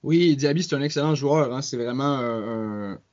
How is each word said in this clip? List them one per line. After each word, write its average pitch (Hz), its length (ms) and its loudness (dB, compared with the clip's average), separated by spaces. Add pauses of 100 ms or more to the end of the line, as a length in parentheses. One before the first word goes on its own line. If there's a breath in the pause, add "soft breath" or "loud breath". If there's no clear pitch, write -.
Oui, 160 320 4
Diaby, 147 260 2
c'est 147 140 -2
un 135 60 -2
excellent 147 340 0
joueur, 139 360 2
hein. 131 80 -4
C'est 139 160 -6
vraiment 131 420 -2
un, 110 760 -4
un, 90 60 -10 (140)